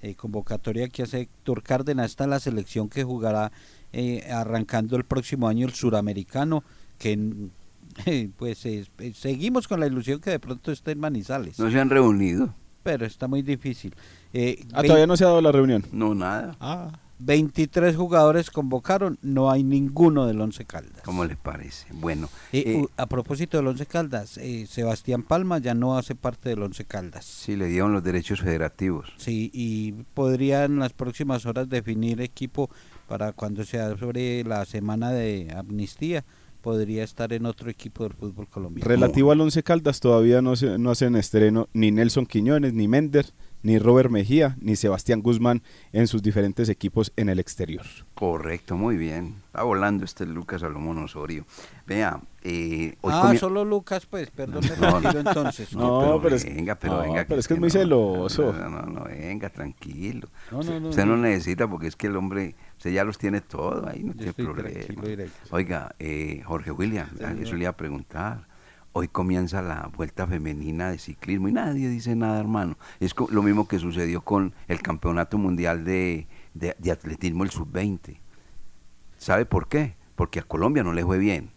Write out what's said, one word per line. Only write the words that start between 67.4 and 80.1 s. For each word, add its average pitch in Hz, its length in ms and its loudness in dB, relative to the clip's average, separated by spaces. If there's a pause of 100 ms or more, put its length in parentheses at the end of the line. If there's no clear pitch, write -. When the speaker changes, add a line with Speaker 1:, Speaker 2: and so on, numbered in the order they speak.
Speaker 2:
eso - 120 -8
le 85 60 -4
iba 87 100 -2
a 87 60 -10
preguntar. 82 760 -10 (440)
Hoy 87 120 -2
comienza 90 520 -2
la 78 360 -8
Vuelta 85 280 -6
Femenina 80 640 -4
de 87 100 -6
Ciclismo 95 500 -4
y - 20 0
nadie 139 380 -2
dice 117 260 -2
nada, 110 240 0
hermano. 107 380 -2 (240)
Es 92 120 -2
co-, 120 160 -2
lo 104 140 2
mismo 104 240 4
que 104 100 -2
sucedió 85 440 -2
con 98 320 0 (160)
el 85 120 -4
Campeonato 85 560 -2
Mundial 85 460 0
de, 90 440 -2 (260)
de, 85 260 -6
de 87 120 -2
Atletismo, 82 520 -4
el 95 60 -2
sub-veinte. 85 720 -6 (960)
¿Sabe 101 280 2
por 87 220 0
qué? 147 280 -2 (200)